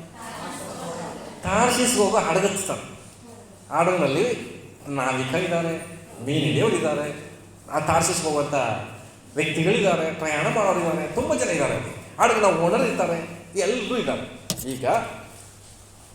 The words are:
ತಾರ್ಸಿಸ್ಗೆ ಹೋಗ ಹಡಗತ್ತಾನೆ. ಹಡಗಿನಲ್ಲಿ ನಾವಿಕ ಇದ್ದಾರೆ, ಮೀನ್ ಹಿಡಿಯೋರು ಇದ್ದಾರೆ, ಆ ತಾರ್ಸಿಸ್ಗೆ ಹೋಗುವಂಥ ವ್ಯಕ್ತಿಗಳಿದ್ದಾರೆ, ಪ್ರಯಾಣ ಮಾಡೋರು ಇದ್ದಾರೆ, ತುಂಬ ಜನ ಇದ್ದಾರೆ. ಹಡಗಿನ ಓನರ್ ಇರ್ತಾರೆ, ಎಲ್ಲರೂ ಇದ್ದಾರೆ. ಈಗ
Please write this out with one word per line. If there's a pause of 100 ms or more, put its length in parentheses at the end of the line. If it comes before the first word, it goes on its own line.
(1400)
ತಾರ್ಸಿಸ್ಗೆ
ಹೋಗ
ಹಡಗತ್ತಾನೆ. (920)
ಹಡಗಿನಲ್ಲಿ (300)
ನಾವಿಕ
ಇದ್ದಾರೆ, (520)
ಮೀನ್
ಹಿಡಿಯೋರು
ಇದ್ದಾರೆ, (420)
ಆ
ತಾರ್ಸಿಸ್ಗೆ
ಹೋಗುವಂಥ (840)
ವ್ಯಕ್ತಿಗಳಿದ್ದಾರೆ,
ಪ್ರಯಾಣ
ಮಾಡೋರು
ಇದ್ದಾರೆ,
ತುಂಬ
ಜನ
ಇದ್ದಾರೆ. (420)
ಹಡಗಿನ
ಓನರ್
ಇರ್ತಾರೆ, (380)
ಎಲ್ಲರೂ
ಇದ್ದಾರೆ. (440)
ಈಗ (1300)